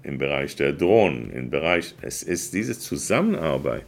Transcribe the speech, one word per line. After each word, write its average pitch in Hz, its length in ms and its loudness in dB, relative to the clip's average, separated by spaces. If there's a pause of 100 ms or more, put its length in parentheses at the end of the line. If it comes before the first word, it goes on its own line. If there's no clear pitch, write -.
im 69 160 -8
Bereich 69 380 -2
der 71 180 2
Drohnen, 82 560 4
im 62 180 -6
Bereich, 85 540 0
es - 200 -8
ist 85 300 -4
diese 110 260 -2
Zusammenarbeit 78 1080 0